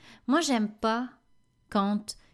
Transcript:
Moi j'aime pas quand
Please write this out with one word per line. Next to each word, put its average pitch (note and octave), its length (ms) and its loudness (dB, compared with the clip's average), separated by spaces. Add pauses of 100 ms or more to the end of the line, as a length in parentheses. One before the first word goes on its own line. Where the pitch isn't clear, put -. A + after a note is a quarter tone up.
(280)
Moi D4 140 2
j'aime A#3 300 0
pas A#3 380 -2 (600)
quand G#3 460 0 (180)